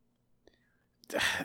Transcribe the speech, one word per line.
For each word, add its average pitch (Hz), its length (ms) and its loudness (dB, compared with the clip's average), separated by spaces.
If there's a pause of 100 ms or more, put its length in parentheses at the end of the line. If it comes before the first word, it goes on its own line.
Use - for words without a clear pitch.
(1120)
<sighs> - 60 0 (260)